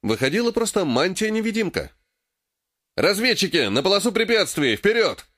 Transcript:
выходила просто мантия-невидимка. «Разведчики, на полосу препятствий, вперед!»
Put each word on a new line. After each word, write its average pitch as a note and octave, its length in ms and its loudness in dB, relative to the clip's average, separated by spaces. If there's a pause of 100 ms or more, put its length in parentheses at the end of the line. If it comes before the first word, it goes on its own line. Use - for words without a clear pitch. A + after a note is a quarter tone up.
выходила C#3 500 0
просто A3 320 0
мантия-невидимка. F#3+ 1040 -2 (1040)
«Разведчики, F#3 720 0
на A2+ 140 0
полосу G3 300 2
препятствий, F#3 640 0
вперед!» G#3+ 500 0 (100)